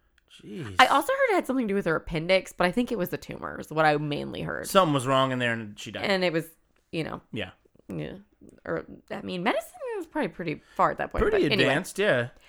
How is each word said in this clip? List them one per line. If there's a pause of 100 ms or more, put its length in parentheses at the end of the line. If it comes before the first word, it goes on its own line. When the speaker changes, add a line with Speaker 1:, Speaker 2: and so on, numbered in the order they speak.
(440)
Speaker 1:
Jeez.
Speaker 2:
I
also
heard
it
had
something
to
do
with
her
appendix,
but
I
think
it
was
the
tumor
is
what
I
mainly
heard.
Speaker 1:
Something
was
wrong
in
there
and
she
died.
Speaker 2:
And
it
was, (460)
you
know. (100)
Speaker 1:
Yeah. (400)
Speaker 2:
Yeah. (480)
Or, (240)
I
mean,
medicine (260)
was
probably
pretty (140)
far
at
that
point,
Speaker 1:
Pretty
Speaker 2:
but
anyway.
Speaker 1:
advanced,
yeah. (220)